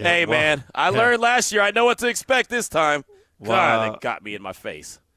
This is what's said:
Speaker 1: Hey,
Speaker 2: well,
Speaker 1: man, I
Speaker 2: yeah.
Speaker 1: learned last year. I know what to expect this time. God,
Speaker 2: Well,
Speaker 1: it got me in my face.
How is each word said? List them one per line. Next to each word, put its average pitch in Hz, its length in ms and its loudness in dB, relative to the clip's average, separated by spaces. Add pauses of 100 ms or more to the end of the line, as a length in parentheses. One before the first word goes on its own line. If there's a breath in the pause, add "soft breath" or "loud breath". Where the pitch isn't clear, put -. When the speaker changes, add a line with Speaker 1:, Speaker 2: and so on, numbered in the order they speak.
Speaker 1:
Hey, 170 220 2
Speaker 2:
well, 156 140 0
Speaker 1:
man, 151 240 0 (120)
I 160 160 0
Speaker 2:
yeah. 202 60 -2
Speaker 1:
learned 240 240 2
last 240 300 2
year. 208 120 2
I 202 80 2
know 233 140 2
what 240 140 2
to 240 80 -2
expect 240 440 0
this 233 180 -2
time. 151 340 0 (400 soft breath)
God, 101 60 -8
Speaker 2:
Well, 113 460 2
Speaker 1:
it - 60 -20
got 117 220 -6
me 104 120 -10
in 98 80 -14
my 95 100 -8
face. - 460 -14 (180)